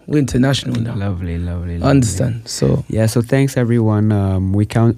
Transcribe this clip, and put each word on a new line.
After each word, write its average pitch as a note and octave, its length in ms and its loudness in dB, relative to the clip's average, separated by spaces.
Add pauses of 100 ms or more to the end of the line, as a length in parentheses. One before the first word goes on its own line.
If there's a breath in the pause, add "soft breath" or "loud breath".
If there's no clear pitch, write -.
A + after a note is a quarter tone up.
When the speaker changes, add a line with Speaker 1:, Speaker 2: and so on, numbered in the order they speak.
Speaker 1:
We're D3 140 0
international B2+ 600 0
now. A2+ 160 -4
Speaker 2:
Lovely, F2+ 440 -4
lovely, F2 400 -6
lovely. C3 100 2
Speaker 1:
Understand? B2 580 2
So - 400 0
Speaker 2:
Yeah, A2 200 0
so A#2+ 160 0
thanks, C3+ 340 0
everyone. A2 540 2
Um, F#2+ 420 0
we G#2 140 2
count, A#2 300 2